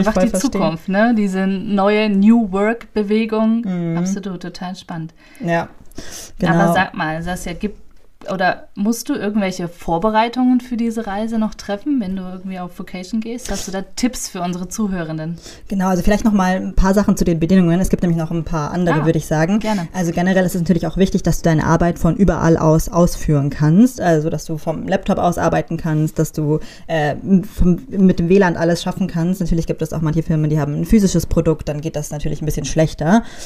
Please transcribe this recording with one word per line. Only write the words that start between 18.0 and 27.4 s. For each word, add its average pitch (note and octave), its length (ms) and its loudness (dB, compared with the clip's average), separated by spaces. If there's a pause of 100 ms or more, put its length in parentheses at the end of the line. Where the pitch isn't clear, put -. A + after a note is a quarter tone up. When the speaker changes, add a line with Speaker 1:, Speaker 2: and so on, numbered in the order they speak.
Speaker 2:
nämlich E3+ 160 2
noch D#3+ 100 -6
ein E3 140 -4
paar D#3 260 -4
andere, E3+ 300 2
Speaker 1:
Ah, D3+ 60 0
Speaker 2:
würde D#3+ 120 2
ich D3+ 80 -4
sagen. E3 320 2
Speaker 1:
gerne. G#3+ 340 -2
Speaker 2:
Also E3+ 200 -2
generell F#3 340 2
ist E3+ 80 -2
es F3+ 60 -2
natürlich E3+ 260 2
auch - 120 -6
wichtig, F#3+ 260 2
dass - 180 0
du E3+ 60 2
deine D#3 180 2
Arbeit E3+ 320 2
von E3 160 2
überall E3 420 4
aus D#3 320 2
ausführen D3+ 640 2
kannst. E3 500 4
Also, D#3+ 300 2
dass D#3 140 -6
du D#3+ 120 -6
vom E3 300 -6
Laptop F#3+ 320 -2
aus F3 180 0
arbeiten E3 400 0
kannst, D#3 440 -2
dass D#3 100 -2
du, D#3 300 -2 (260)
äh, D3 300 -2 (360)